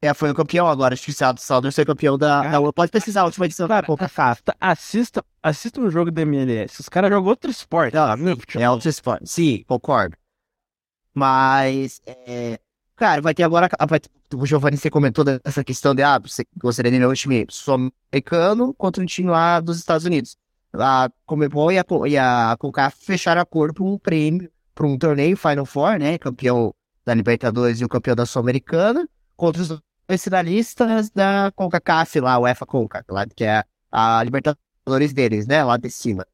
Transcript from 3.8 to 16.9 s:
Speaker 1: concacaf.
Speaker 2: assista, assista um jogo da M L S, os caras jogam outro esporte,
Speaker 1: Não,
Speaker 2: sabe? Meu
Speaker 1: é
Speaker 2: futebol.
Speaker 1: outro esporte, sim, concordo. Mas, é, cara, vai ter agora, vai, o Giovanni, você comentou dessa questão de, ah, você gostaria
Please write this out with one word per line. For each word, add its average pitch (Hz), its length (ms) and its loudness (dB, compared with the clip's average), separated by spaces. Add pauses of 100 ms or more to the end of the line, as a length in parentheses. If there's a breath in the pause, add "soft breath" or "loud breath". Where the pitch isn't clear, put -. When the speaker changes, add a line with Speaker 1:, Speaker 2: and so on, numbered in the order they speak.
Speaker 1:
concacaf. 143 560 0 (180)
Speaker 2:
assista, - 640 -2 (180)
assista 160 380 -4
um 226 100 0
jogo 170 200 0
da 165 120 -4
M 151 160 0
L 131 180 0
S, - 240 -8
os - 80 -16
caras 190 220 2
jogam 196 180 2
outro 262 220 -2
esporte, 156 440 -2
Speaker 1:
Não, 156 120 4
Speaker 2:
sabe? 113 160 -2
Meu 180 100 0
Speaker 1:
é 165 40 -2
Speaker 2:
futebol. 117 360 -2
Speaker 1:
outro 123 160 -2
esporte, - 400 -4
sim, 151 380 0
concordo. 120 500 -2 (1000)
Mas, 135 920 0
é, 123 520 -10 (360)
cara, 175 280 2
vai 156 120 0
ter 175 80 0
agora, 170 260 4 (200)
vai, 151 120 2 (340)
o 131 120 -4
Giovanni, 147 300 2
você 143 140 -2
comentou 143 340 2
dessa 139 400 -2
questão 135 300 0
de, 135 80 2
ah, 143 160 4
você - 260 -8 (120)
gostaria 120 340 0